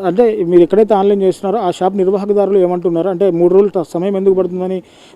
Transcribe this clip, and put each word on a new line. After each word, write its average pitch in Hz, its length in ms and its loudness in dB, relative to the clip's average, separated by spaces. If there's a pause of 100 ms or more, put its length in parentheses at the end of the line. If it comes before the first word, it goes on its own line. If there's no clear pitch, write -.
అంటే 214 400 0
మీరు 175 180 4
ఎక్కడైతే 208 320 2
ఆన్‌లైన్ 196 280 2
చేస్తున్నారో 185 420 -2
ఆ 180 60 -2
షాప్ 190 260 -2
నిర్వాహకదారులు 202 640 0
ఏమంటున్నారు? 175 500 -2
అంటే 190 220 0
మూడు 175 240 2
రోజులు 202 140 4
ట-, 175 200 -4
సమయం 190 280 -4
ఎందుకు 190 180 0
పడుతుందని 185 480 -4 (340)